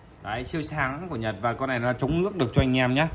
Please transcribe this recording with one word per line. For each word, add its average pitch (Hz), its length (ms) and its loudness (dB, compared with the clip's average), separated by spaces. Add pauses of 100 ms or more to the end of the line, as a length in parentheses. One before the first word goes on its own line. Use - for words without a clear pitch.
(240)
Đấy, 117 220 -6
siêu 160 160 -4
sáng 147 480 -4
của 160 60 -6
Nhật 110 260 -2
và 117 120 2
con 131 160 -4
này 127 100 0
nó 123 140 0
chống 147 280 0
nước 202 140 0
được 131 200 0
cho 143 60 6
anh 131 160 4
em 127 160 4
nhé, 151 220 4